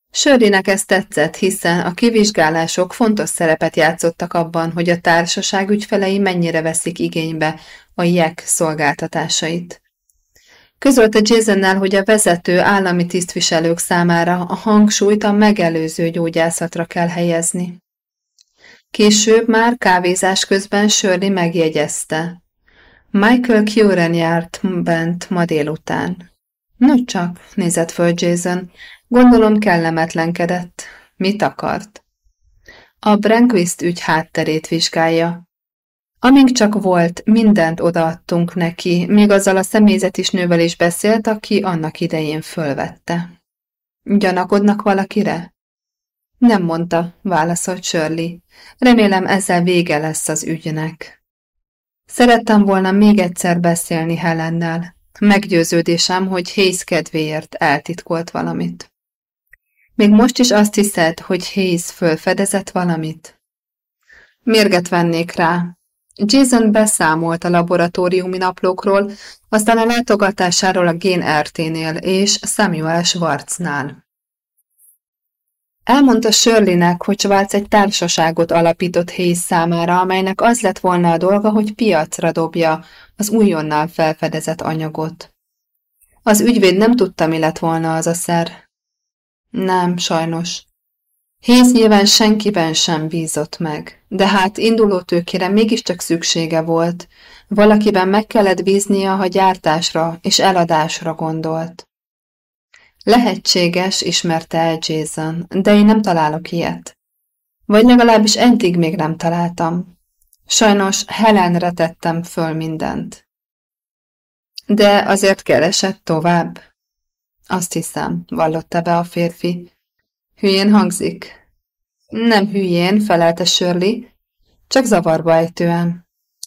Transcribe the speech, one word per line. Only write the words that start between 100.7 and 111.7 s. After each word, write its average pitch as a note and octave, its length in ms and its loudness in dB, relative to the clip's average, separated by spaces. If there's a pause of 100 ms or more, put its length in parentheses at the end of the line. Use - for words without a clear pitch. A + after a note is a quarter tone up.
gondolt. D#3+ 760 -8 (1120)
Lehetséges, F#3 1000 0
ismerte E3 560 -4
el E3 240 0
Jason, D#3+ 680 -6
de G3 240 2
én G#3 120 6
nem G#3+ 160 4
találok E3 500 -2
ilyet. E3+ 460 -8 (680)
Vagy G#3 180 4
legalábbis A#3 520 4
eddig G#3 420 2
még D#3+ 180 0
nem D#3+ 220 -4
találtam. E3+ 800 -4 (480)
Sajnos G3+ 640 0
Helenre F3 640 2